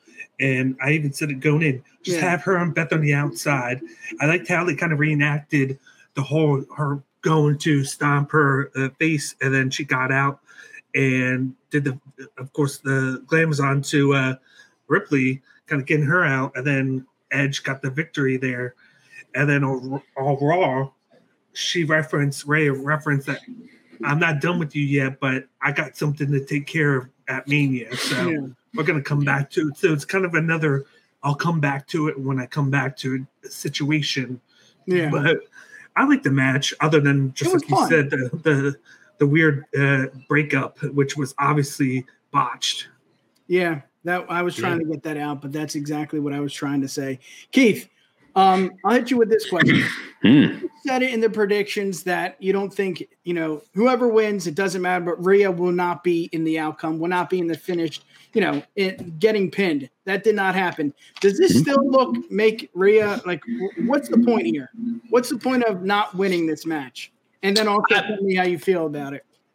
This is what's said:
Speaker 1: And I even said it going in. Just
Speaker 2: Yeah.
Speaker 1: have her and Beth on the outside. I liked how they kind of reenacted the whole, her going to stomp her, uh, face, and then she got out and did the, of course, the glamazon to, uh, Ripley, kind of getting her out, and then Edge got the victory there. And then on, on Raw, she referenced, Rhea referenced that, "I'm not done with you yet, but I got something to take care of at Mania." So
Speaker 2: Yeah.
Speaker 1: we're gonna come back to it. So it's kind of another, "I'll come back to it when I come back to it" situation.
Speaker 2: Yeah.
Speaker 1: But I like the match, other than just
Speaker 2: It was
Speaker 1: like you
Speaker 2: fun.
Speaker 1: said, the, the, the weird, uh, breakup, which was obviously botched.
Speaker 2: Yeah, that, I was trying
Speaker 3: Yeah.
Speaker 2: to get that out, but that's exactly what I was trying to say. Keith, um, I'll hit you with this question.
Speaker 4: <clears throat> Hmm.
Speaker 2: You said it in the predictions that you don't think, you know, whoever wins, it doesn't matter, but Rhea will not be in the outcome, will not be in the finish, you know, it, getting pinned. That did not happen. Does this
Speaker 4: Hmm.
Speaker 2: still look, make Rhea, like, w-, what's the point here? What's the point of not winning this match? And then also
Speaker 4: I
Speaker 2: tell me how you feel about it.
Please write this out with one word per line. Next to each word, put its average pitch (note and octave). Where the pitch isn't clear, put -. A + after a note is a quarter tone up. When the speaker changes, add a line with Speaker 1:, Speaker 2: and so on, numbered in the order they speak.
Speaker 1:
And C3
I C3+
even D3+
said D3+
it C3+
going D3+
in. C3
Just F3
Speaker 2:
Yeah. E3+
Speaker 1:
have E3+
her F#3+
and E3+
Beth E3
on E3
the D3
outside. C#3
I C#3
liked E3
how F3
they E3+
kind E3+
of D3
reenacted D3
the C#3+
whole, C#3+
her C#3+
going D3+
to C#3+
stomp C#3+
her, C#3
uh, C3+
face, D#3+
and C3+
then C3
she D#3
got C3
out C#3
and C3
did D3
the, C3
of C3
course, C#3
the C3
glamazon C#3+
to, C#3
uh, C3
Ripley, C3
kind D3
of C3+
getting D3+
her F3
out, C3+
and C3
then C3+
Edge C#3
got C3+
the C#3
victory C3+
there. B2
And C#3+
then C#3+
on, C3+
on C3+
Raw, C#3+
she -
referenced, D3+
Rhea D3
referenced C#3+
that, C#3
"I'm D3
not D#3+
done F3
with D#3
you D3
yet, C#3
but C3
I C#3+
got D3
something D3
to C#3
take C#3+
care D3
of B2
at C3
Mania." C3
So -
Speaker 2:
Yeah. D#3
Speaker 1:
we're D#3
gonna D3+
come C#3+
back C#3
to D#3
it. C#3+
So E3+
it's D3
kind F#3+
of F3
another, D#3
"I'll C#3+
come E3
back C#3
to D#3
it D3+
when C3+
I B2+
come C#3
back C3+
to C3
it" -
situation. C#3
Speaker 2:
Yeah. F3
Speaker 1:
But D#3
I A3+
like C#4
the -
match, C3+
other D#3
than C#3
just -
Speaker 2:
It F#4+
was D#4
Speaker 1:
like -
you F#4+
Speaker 2:
fun. C#4+
Speaker 1:
said, C#3+
the, C3
the, C#3
the D3
weird, D3
uh, C#3
breakup, C#3+
which C#3+
was C#3+
obviously C#3+
botched. -
Speaker 2:
Yeah, F3
that, F3
I F3
was F3
trying E3+
Speaker 3:
Yeah. D#3+
Speaker 2:
to D#3+
get D3
that D#3
out, D3
but C#3+
that's D3+
exactly D3+
what C#3+
I C#3+
was C#3+
trying C#3+
to C3+
say. C3+
Keith, B3
um, F#3+
I'll G#3
hit B3
you C4
with A3
this G#3+
question. D#3+
Speaker 4:
<clears throat> -
Hmm. G2+
Speaker 2:
You -
said C4
it C4
in A3+
the A3+
predictions G3+
that F3+
you F#3+
don't G3
think, F#3+
you F3
know, D#3
whoever B3
wins, G#3+
it D#3+
doesn't F#3+
matter, F3+
but E3+
Rhea G3
will F3+
not F3
be E3+
in E3
the D#3+
outcome, D#3+
will E3
not F3+
be F#3
in E3+
the D#3+
finish, E3
you A3
know, D3+
it, F#3+
getting G#3
pinned. D#3
That F#3+
did G#3+
not F#3+
happen. E3+
Does G3
this F4+
Speaker 4:
Hmm. -
Speaker 2:
still C#4
look, B3
make A3
Rhea, G#3
like, F3
w-, A#3+
what's C#4+
the E4
point A#3
here? C#3+
What's B3
the D4
point B3
of G3+
not G#3
winning F3+
this D#3
match? D3+
And G3
then G#3+
also G#3
Speaker 4:
I G3+
Speaker 2:
tell G#3
me F#3+
how F#3
you F3+
feel E3+
about D3
it. C3